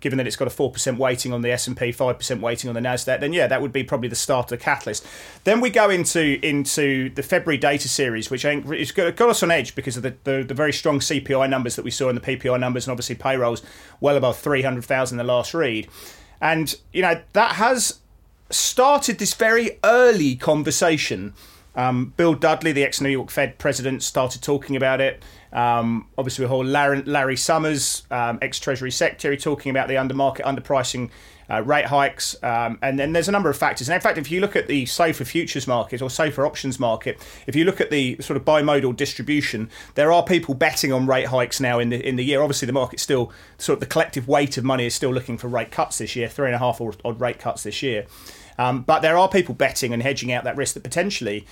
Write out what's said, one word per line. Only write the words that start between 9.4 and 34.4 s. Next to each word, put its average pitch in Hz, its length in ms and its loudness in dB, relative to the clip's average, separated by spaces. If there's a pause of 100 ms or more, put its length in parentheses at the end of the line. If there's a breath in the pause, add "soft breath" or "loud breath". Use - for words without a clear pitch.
on 170 80 2
edge 139 240 0
because 131 200 -6
of 120 80 -8
the, 127 220 -6
the, 135 200 0
the 131 80 -6
very 147 200 0
strong 143 260 0
C 139 220 -2
P 131 120 -2
I 135 140 4
numbers 127 300 -2
that - 80 -8
we 120 60 -6
saw 131 180 0
in 123 60 0
the 120 60 -6
P 135 140 -4
P 123 140 -4
I 123 80 2
numbers, 123 280 -2
and 135 60 -6
obviously 120 240 -6
payrolls 123 460 -2 (400 loud breath)
well 143 160 4
above 127 200 2
three 139 260 0
hundred 127 200 -2
thousand 131 340 -2
the 120 60 -4
last 123 300 0
read. 123 340 -2 (540 loud breath)
And, 160 340 0 (160)
you 175 100 -2
know, 170 200 2 (100)
that 220 220 4
has 226 460 0 (500)
started 262 720 2
this 196 160 -2
very 226 500 2
early 220 500 6
conversation. 147 1000 0 (440 loud breath)
Um, 127 380 0
Bill 170 180 6
Dudley, 160 380 2
the 139 120 2
ex-New 139 260 0
York 131 200 -2
Fed 135 280 -2
president, 131 440 -2
started - 400 -2
talking 143 360 -2
about 131 240 2
it. 135 200 0 (300 loud breath)
Um, 117 560 0 (100)
obviously, 131 280 -2
we 123 40 -2
hold 131 180 0
Larry, 139 360 2
Larry 135 320 0
Summers, 156 760 0
um, 120 300 -2
ex-Treasury 127 500 -4
Secretary, 147 440 0
talking 139 360 -4
about 131 180 0
the 135 80 0
under-, 131 160 0
market 135 320 0
underpricing, 127 640 -2 (400 loud breath)
uh, 110 140 -2
rate 147 220 2
hikes. 139 560 0
Um, 117 400 -2
and 139 160 -2
then 143 140 0
there's 165 160 2
a 196 40 0
number 202 180 2
of 135 80 0
factors. 135 320 -2
And 170 60 2
in 185 40 2
fact, 214 180 -4
if 143 140 -6
you 180 80 -2
look 202 160 -2